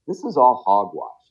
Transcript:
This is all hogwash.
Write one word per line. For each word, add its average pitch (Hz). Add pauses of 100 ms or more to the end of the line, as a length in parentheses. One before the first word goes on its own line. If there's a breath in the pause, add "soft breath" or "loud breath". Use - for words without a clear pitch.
This -
is 220
all 127
hogwash. 98